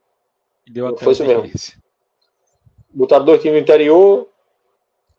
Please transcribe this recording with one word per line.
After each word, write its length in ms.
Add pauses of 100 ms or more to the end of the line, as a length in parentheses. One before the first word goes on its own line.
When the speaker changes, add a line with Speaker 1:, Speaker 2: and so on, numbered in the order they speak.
(680)
Speaker 1:
E 60
deu 160
até 160
Speaker 2:
Foi 80
isso 120
mesmo. 180
Speaker 1:
audiência. 380 (1120)
Speaker 2:
Botaram 340
dois 160
times 180
do 40
interior, 640 (920)